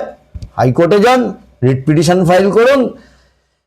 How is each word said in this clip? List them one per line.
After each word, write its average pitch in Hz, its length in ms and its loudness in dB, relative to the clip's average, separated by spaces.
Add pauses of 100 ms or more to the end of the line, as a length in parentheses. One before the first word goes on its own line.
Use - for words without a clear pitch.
(540)
হাইকোর্টে 165 460 0
যান, 247 220 2 (420)
রিট 131 200 0
পিটিশন 160 420 0
ফাইল 180 260 2
করুন, 254 300 2 (840)